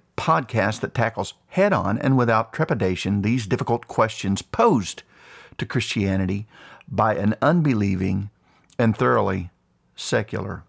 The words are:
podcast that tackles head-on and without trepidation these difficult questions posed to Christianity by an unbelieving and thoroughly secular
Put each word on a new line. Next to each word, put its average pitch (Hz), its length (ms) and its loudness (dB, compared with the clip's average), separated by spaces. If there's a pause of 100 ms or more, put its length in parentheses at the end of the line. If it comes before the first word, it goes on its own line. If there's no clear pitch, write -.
(160)
podcast 113 640 0
that - 140 -6
tackles 113 400 -2 (140)
head-on 131 520 0
and 135 180 2
without 113 360 2
trepidation 101 680 0
these 113 220 0
difficult 117 440 -2
questions 104 520 0
posed 147 600 0 (540)
to - 80 -6
Christianity 98 840 -2 (400)
by 110 280 0
an 104 260 0
unbelieving 104 880 2 (500)
and 110 160 2
thoroughly 98 540 0 (480)
secular - 720 -4